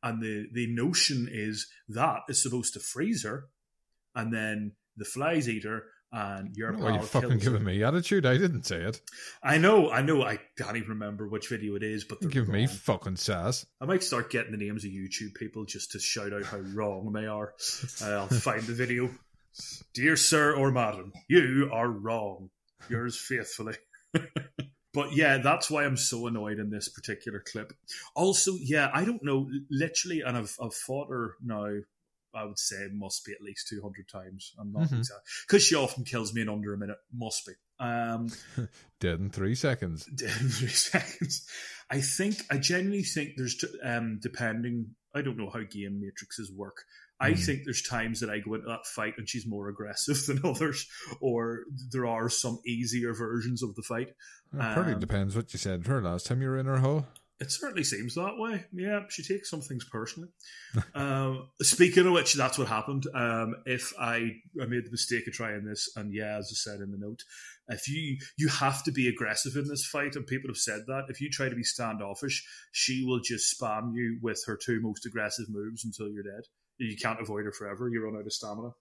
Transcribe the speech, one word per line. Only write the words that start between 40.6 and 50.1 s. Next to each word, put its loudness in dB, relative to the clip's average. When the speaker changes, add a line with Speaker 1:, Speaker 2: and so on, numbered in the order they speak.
Speaker 1:
<laughs> -2
seconds. 0
I 2
think, 2
I 2
genuinely 2
think -2
there's, -2
t-, -2
um, -2
depending, -2
I -2
don't -2
know -4
how -6
game -6
matrices -10
work. -10
I 4
Speaker 2:
Hmm. 4
Speaker 1:
think 2
there's -2
times -2
that -2
I -2
go -4
into -6
that -8
fight -4
and -8
she's -6
more -6
aggressive -2